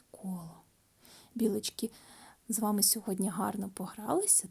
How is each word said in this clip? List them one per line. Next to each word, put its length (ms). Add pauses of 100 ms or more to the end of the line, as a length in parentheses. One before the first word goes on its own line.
(120)
коло. 500 (760)
Білочки, 560 (580)
з 100
вами 240
сьогодні 460
гарно 400
погралися 800